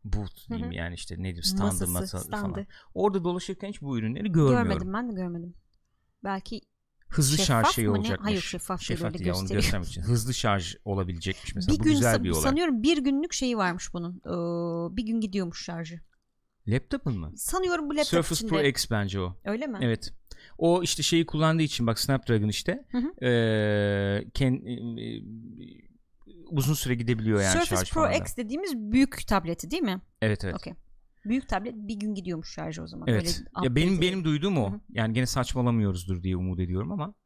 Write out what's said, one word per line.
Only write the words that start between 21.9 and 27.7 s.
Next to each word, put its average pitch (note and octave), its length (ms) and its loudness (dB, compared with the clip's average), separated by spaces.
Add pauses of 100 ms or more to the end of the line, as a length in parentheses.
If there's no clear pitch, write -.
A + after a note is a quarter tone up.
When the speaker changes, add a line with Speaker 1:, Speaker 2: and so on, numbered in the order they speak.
Speaker 1:
Snapdragon A#2 480 2
işte. F#3+ 440 -2
Speaker 2:
Hı B3 60 0
hı. C4 280 -2
Speaker 1:
Ee, G#2 1080 2
ken-, C3 340 2
e, A2+ 500 -8
e, G#2+ 40 -10 (1300)
uzun C#3+ 260 2
süre B2+ 220 0
gidebiliyor A2+ 460 2
yani F#2+ 120 4
Speaker 2:
Surface E4+ 220 2